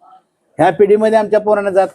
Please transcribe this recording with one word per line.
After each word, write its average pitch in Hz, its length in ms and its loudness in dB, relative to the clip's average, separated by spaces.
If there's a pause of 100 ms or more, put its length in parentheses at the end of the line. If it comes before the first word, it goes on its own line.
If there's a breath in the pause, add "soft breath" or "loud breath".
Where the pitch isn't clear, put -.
(580)
ह्या 170 140 0
पिढीमध्ये 214 460 2
आमच्या 208 220 -2
पोरांना 202 300 -2
जात 190 240 0